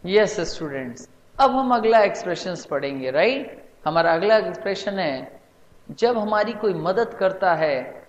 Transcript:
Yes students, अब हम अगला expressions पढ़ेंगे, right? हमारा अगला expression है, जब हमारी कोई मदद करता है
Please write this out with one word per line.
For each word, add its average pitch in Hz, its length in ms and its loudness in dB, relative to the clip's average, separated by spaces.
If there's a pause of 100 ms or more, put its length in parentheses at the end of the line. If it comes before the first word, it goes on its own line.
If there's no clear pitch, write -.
Yes 190 420 2
students, 135 600 -10 (280)
अब 262 140 6
हम 254 240 0
अगला 220 300 4
expressions 180 640 -4
पढ़ेंगे, 139 440 -4
right? 214 520 0 (220)
हमारा 165 300 2
अगला 208 220 4
expression 196 640 -4
है, 135 420 -6 (500)
जब 233 280 0
हमारी 214 360 0
कोई 202 200 0
मदद 185 400 -2
करता 190 400 2
है 151 280 0 (260)